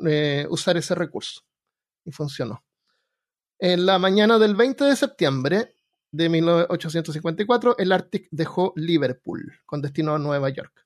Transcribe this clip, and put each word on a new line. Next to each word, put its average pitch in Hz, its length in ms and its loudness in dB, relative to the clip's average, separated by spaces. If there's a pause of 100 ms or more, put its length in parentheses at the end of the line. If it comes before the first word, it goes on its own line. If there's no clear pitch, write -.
eh, 147 440 0
usar 175 280 0
ese 170 160 -4
recurso - 480 -6 (640)
y 156 60 -14
funcionó. 131 520 -8 (960)
En 180 300 0
la 190 100 6
mañana 208 400 4
del 214 180 4
veinte 262 280 2
de 277 120 6
septiembre 147 800 0 (380)
de 165 180 0
mil 165 180 2
ochocientos 170 680 0
cincuenta 165 280 -4
y 202 60 -4
cuatro, 240 320 2
el 190 120 0
Arctic 185 380 -2
dejó 165 460 -2
Liverpool 151 920 -4
con 147 160 -8
destino 151 320 -4
a 151 60 -2
Nueva 143 300 -2
York. - 360 -12